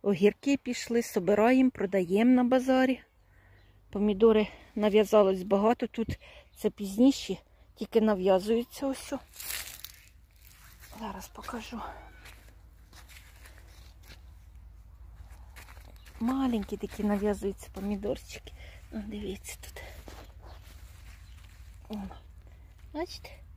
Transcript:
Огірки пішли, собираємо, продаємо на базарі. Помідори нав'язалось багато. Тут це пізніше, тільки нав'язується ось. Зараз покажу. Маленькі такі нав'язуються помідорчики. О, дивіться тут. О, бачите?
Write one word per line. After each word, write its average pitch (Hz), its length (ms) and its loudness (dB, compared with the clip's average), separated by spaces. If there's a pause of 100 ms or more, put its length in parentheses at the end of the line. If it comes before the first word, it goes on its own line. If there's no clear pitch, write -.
Огірки 202 560 2
пішли, 240 460 -4
собираємо, 220 680 4
продаємо 190 600 2
на 247 120 6
базарі. 262 580 2 (880)
Помідори 208 580 4 (280)
нав'язалось 202 680 4
багато. 214 440 2
Тут - 320 -6 (360)
це - 140 -4
пізніше, 202 680 2 (380)
тільки 220 260 0
нав'язується 208 840 2
ось. - 260 -8 (1900)
Зараз 190 280 -12
покажу. 226 540 -12 (4000)
Маленькі 233 580 -2
такі - 260 -8
нав'язуються 208 680 -2
помідорчики. 202 800 -6 (400)
О, 226 40 -8
дивіться 208 640 -10
тут. - 220 -16 (2000)
О, 220 60 -8 (960)
бачите? - 540 -10 (100)